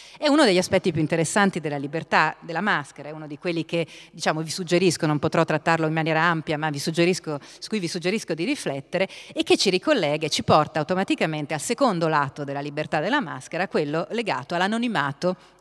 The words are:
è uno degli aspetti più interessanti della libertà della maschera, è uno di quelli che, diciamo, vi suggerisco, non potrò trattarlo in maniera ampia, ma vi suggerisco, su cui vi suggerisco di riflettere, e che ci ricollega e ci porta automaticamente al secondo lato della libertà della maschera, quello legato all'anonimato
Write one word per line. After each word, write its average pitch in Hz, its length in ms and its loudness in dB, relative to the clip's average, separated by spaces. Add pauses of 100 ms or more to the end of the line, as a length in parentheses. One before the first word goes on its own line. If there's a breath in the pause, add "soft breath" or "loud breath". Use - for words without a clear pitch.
(180 loud breath)
è 302 100 0
uno 294 160 6
degli 190 140 6
aspetti 180 340 2
più 156 80 0
interessanti 170 600 2
della 147 160 -4
libertà 156 640 0
della 165 180 -6
maschera, 156 480 -2
è 151 60 -10
uno 156 140 -12
di 147 100 -12
quelli 165 260 -2
che, 165 240 -2 (240 loud breath)
diciamo, 160 300 0
vi 160 80 -6
suggerisco, 175 560 2
non 151 140 2
potrò 165 260 2
trattarlo 160 420 0
in 156 60 -2
maniera 160 280 0
ampia, 160 360 0
ma 156 120 -2
vi 143 100 -6
suggerisco, 170 600 0 (180 loud breath)
su - 120 -14
cui 220 100 -2
vi 170 80 -4
suggerisco 180 460 -4
di 156 100 -4
riflettere, 185 640 -4 (240 loud breath)
e 320 120 -2
che 359 120 4
ci - 140 2
ricollega 160 560 2
e 151 40 -2
ci - 140 -2
porta 156 360 4
automaticamente 165 720 -2
al 147 80 -4
secondo 175 480 0
lato 147 340 0
della 139 160 -6
libertà 147 400 -4
della 240 220 0
maschera, 160 480 -6
quello 156 400 -2
legato 180 440 -4
all'anonimato 185 840 0 (240 soft breath)